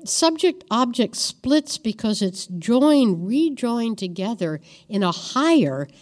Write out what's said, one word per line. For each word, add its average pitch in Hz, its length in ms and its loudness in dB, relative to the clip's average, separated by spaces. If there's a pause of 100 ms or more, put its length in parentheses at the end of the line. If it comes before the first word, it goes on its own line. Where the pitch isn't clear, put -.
subject-object 262 1120 0
splits - 640 -2
because 214 440 -4
it's 190 260 -4
joined, 226 800 2
rejoined 240 720 -2
together 180 640 -4 (300)
in 202 140 0
a 175 80 2
higher 190 760 2 (140)